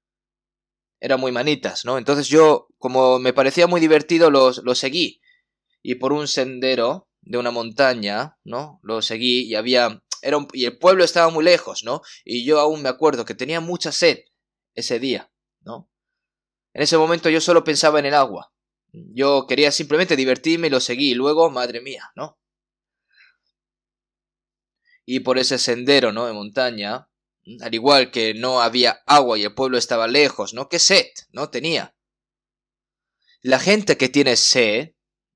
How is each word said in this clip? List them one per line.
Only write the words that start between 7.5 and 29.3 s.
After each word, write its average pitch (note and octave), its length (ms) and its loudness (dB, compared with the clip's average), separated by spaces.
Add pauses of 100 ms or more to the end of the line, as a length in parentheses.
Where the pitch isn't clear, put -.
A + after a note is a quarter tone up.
montaña, A#2 920 -4
¿no? C3+ 380 -12
Lo A2 200 -8
seguí B2 400 -2
y A2 140 -6
había... A#2 460 0 (200)
Era C#3 140 -2
un, C#3+ 160 -4
y B2+ 120 -6
el A#2+ 140 -6
pueblo F#3 240 4
estaba E3+ 280 4
muy D#3+ 140 -2
lejos, E3+ 380 2
¿no? C3 200 -8 (220)
Y A#2+ 200 -8
yo D3 160 2
aún D3+ 220 0
me C3+ 60 -4
acuerdo B2+ 360 0
que G#2+ 100 -12
tenía D3 260 -6
mucha E3 300 -8
sed D3+ 280 0 (560)
ese A#2+ 260 -6
día, B2 320 -6 (300)
¿no? A#2+ 280 -20 (840)
En C#3 100 -4
ese D#3+ 160 2
momento E3 320 0
yo D#3+ 100 2
solo E3 240 4
pensaba D3+ 340 2
en C#3+ 80 0
el C#3 80 0
agua. A#2 380 0 (400)
Yo B2+ 560 -2
quería C#3+ 240 2
simplemente D#3+ 420 -2
divertirme D3 540 0
y - 20 -6
lo C3 80 0
seguí. B2+ 320 -4
Y A#2+ 40 -2
luego, D3+ 360 2
madre B2 300 -6
mía, C3 340 -18
¿no? D3+ 240 -14 (2750)
Y B2+ 160 -4
por B2+ 180 0
ese B2+ 200 0
sendero, B2 540 2
¿no? A#2 140 -6
de A2+ 60 -8
montaña, G#2+ 760 -6 (520)
al A#2 140 -10
igual C3 360 2
que A2 240 -2
no B2+ 260 -2
había A#2 460 0
agua B2+ 320 4